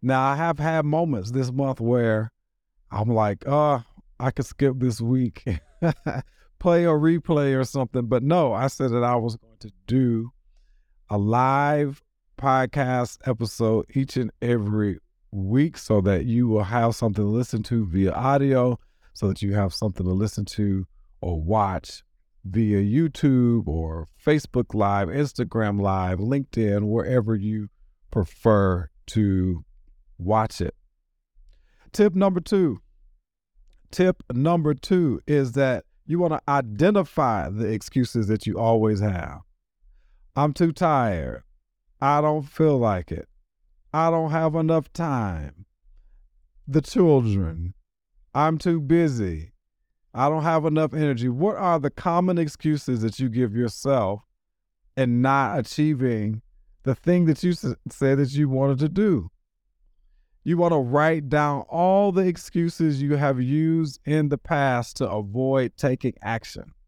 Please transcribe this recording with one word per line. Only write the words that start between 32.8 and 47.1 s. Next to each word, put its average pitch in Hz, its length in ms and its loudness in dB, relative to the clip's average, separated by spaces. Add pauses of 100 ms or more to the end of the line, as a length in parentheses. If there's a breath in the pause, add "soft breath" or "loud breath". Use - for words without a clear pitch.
Tip 185 320 0 (120)
number 151 400 2
two 156 540 0
is 139 260 0
that 131 320 0 (200)
you 170 140 -2
wanna 165 300 0
identify 135 1000 0
the 104 180 -4
excuses 113 600 -2
that 107 180 -2
you 95 140 -4
always 110 400 2
have. 92 400 -4 (960)
"I'm 143 160 2
too 165 220 0
tired. 98 720 -2 (580)
I 143 180 2
don't 151 240 0
feel 147 340 2
like 104 360 0
it. - 160 -10 (640)
I 165 180 2
don't 160 200 0
have 160 240 0
enough 160 360 0
time. 95 760 -6 (1040)
The 147 140 2
children. 101 920 2 (600)